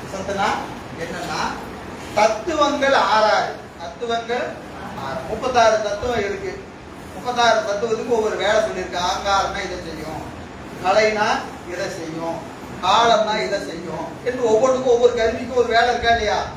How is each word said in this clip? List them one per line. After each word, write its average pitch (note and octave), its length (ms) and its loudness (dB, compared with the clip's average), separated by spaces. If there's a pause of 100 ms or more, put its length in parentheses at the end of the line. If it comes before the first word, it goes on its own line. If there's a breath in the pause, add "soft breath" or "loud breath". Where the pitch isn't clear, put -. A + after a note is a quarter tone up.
அசத்துனா F#3+ 440 -2 (520)
என்னன்னா, E3+ 420 -6 (720)
தத்துவங்கள் D4 760 2
ஆறாறு, G#3+ 600 4 (280)
தத்துவங்கள் A#3 680 -4 (580)
ஆறு, - 220 -6
முப்பத்தாறு A3+ 540 4
தத்துவம் A3+ 360 -2
இருக்கு. G3 520 -6 (440)
முப்பத்தாறு A#3+ 460 2
தத்துவத்துக்கு A3 480 -2
ஒவ்வொரு G#3+ 280 2
வேலை G3+ 240 2
சொல்லியிருக்கு. F#3 380 -4
ஆங்காரம்னா G3 680 0
இதை F3+ 200 -6
செய்யும், D#3 380 -10 (600)
கலைனா G#3+ 440 4 (440)
இதை - 160 -4
செய்யும், E3 500 -6 (440)
காலம்னா G#3+ 600 4
இதை F#3 160 -2
செய்யும் D#3+ 480 -6 (180)
என்று B3 300 2
ஒவ்வொன்றுக்கும், B3+ 380 4
ஒவ்வொரு A#3 220 6
கருவிக்கும் A#3+ 420 0
ஒரு A#3 100 4
வேலை A3+ 220 4
இருக்கா A#3 220 2
இல்லையா? G#3+ 320 2 (140)